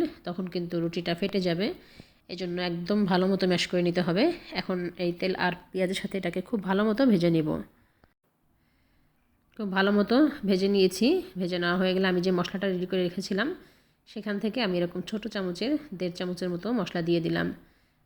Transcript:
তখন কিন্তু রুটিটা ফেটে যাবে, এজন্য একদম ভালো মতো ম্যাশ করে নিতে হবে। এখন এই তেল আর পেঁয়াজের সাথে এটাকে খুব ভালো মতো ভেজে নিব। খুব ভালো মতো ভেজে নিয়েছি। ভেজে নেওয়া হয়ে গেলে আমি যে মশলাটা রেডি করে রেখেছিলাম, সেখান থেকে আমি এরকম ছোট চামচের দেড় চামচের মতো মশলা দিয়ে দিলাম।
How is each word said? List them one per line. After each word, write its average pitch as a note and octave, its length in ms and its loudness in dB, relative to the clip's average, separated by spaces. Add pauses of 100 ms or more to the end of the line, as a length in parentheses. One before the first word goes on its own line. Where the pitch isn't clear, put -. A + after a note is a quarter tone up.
(240)
তখন F3+ 200 -6 (100)
কিন্তু F3 260 -6
রুটিটা E3+ 340 -2
ফেটে G3 260 -2
যাবে, F3 260 0 (640)
এজন্য F3+ 320 -6
একদম F3 420 0
ভালো F#3 240 4
মতো F#3+ 180 2
ম্যাশ F3 220 2
করে F3+ 140 0
নিতে F3 200 2
হবে। F3 220 2 (280)
এখন F3+ 260 -4 (200)
এই F3 140 -2
তেল F#3 260 -2
আর F3 140 0 (160)
পেঁয়াজের F#3 320 -2
সাথে - 180 -6
এটাকে F3+ 240 -4
খুব - 200 -4
ভালো F#3+ 220 0
মতো A3 220 2
ভেজে F3 240 4
নিব। D#3+ 180 2 (2000)
খুব G#3 120 -6
ভালো G3 220 4
মতো G#3 240 4 (280)
ভেজে F#3+ 240 4
নিয়েছি। G3 380 4 (300)
ভেজে F3+ 220 -2
নেওয়া F3 200 2
হয়ে F#3 160 2
গেলে F#3+ 140 2
আমি F3+ 120 2
যে F#3 120 2
মশলাটা F3+ 360 -2
রেডি F3+ 180 -2
করে F#3 220 0
রেখেছিলাম, G3 420 -4 (580)
সেখান G#3 320 -6
থেকে G#3+ 220 -2
আমি F#3 140 0
এরকম F3 300 -2
ছোট G#3+ 220 -6
চামচের G3 440 -4 (240)
দেড় F3 200 -4
চামচের F3+ 340 -4
মতো F3 220 -6
মশলা F3+ 300 -2
দিয়ে E3+ 180 2
দিলাম। E3+ 260 -2 (600)